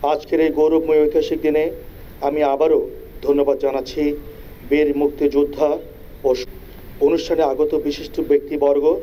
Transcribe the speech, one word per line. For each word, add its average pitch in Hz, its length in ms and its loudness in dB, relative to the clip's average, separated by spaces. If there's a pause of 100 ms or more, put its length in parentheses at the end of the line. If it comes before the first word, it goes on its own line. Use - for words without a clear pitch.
(120)
আজকের 156 280 -2
এই 156 180 2
গৌরবময় 156 460 4
ঐতিহাসিক 151 420 0
দিনে 156 180 2 (640)
আমি 147 140 0 (140)
আবারও 151 260 4 (420)
ধন্যবাদ 139 420 2
জানাচ্ছি 135 380 -2 (680)
বীর 147 200 4 (120)
মুক্তিযোদ্ধা 143 680 2 (540)
ও 135 60 4 (720)
অনুষ্ঠানে 160 420 2 (100)
আগত 147 200 0 (140)
বিশিষ্ট 143 300 -6 (140)
ব্যক্তিবর্গ 143 540 2 (180)